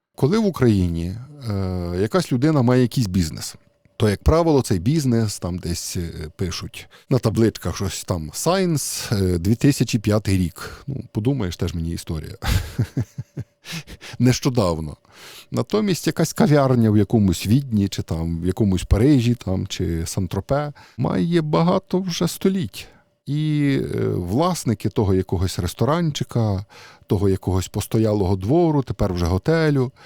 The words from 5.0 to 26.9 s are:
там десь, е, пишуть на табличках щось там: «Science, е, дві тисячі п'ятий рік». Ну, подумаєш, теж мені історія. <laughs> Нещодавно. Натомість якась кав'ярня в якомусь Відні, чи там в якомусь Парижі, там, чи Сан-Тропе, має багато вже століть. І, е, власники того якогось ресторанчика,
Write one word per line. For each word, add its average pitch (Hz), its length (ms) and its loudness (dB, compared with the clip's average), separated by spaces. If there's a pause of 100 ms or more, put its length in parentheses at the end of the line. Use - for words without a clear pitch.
там 90 200 -6
десь, 87 380 -6
е, 85 160 -6 (240)
пишуть - 520 -8 (220)
на 131 80 2
табличках 104 580 0
щось - 280 -6
там: 78 260 -4
«Science, 170 840 -2
е, 90 220 2
дві 95 160 2
тисячі 127 440 2
п'ятий 104 400 0
рік». - 480 -4
Ну, - 260 -8
подумаєш, 110 440 -2
теж 82 180 -4
мені 82 160 -4
історія. 80 460 -8 (840)
<laughs> - 960 -16
Нещодавно. 107 800 0 (540)
Натомість 190 560 -2
якась 165 260 -2
кав'ярня 135 580 4
в 104 60 4
якомусь 101 500 2
Відні, 110 420 2
чи - 140 -6
там 82 380 -4
в 87 60 -4
якомусь 92 380 0
Парижі, 120 500 4
там, 95 320 -4
чи 85 400 -4
Сан-Тропе, 135 640 -4 (240)
має 170 440 0
багато 165 600 0
вже 175 280 -4
століть. - 600 -2 (380)
І, 147 520 0 (160)
е, 110 140 -2
власники 110 800 -2
того 101 260 2
якогось 92 440 0
ресторанчика, 117 1080 -2 (420)